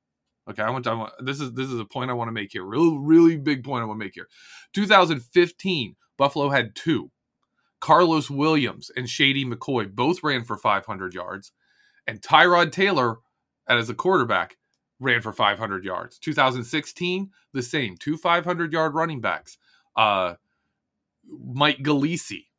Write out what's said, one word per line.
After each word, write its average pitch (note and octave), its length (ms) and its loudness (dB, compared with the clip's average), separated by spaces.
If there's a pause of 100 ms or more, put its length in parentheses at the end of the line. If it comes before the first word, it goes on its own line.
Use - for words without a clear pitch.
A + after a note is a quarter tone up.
(500)
Okay, G#2 140 -6
I A2 60 0
want B2+ 160 -6
to, C3+ 60 0
I - 20 -2
want, A2+ 260 -8
this C#3 220 -6
is, C3 100 -8
this C3 160 -8
is B2+ 100 -6
a A2 80 -6
point C3 240 -8
I B2 40 -4
wanna A#2 180 -6
make G#2 220 -10
here. F#2+ 100 -10
Real, D3 360 2
really E3 360 6
big C#3 300 -4
point B2+ 180 -4
I - 20 -4
wanna G#2+ 140 -8
make G2 160 -10
here. E2+ 140 -18 (420)
Two G3 160 -2
thousand E3 380 4
fifteen, F3 720 0 (200)
Buffalo C#3 320 2
had B2+ 240 0
two. C3 380 -4 (680)
Carlos D#3+ 480 4
Williams C#3+ 680 0
and B2+ 100 -6
Shady C#3 380 0
McCoy A#2+ 420 -4
both B2 360 -2
ran C3+ 200 -2
for A2 140 -8
five G2+ 300 -2
hundred F#2+ 260 -10
yards. F2+ 380 -12 (560)
And A2 120 -10
Tyrod E3+ 520 6
Taylor, D3+ 460 0 (520)
as A#2 180 2
a B2 60 -8
quarterback, A#2 640 0 (420)
ran B2 220 0
for A2 100 -6
five G2+ 280 0
hundred G2 260 -6
yards. F2+ 320 -10
Two D#3 160 -6
thousand B2+ 300 0
sixteen, F3+ 680 -6 (240)
the C3 80 -4
same. A#2+ 340 -4
Two D3+ 220 -6
five E3+ 280 0
hundred E3+ 280 -4
yard D#3+ 220 -2
running D#3+ 260 -4
backs. F2+ 380 -6 (360)
Uh, F#2+ 420 0 (840)
Mike C3 600 0
Gallese, D3 640 -2 (120)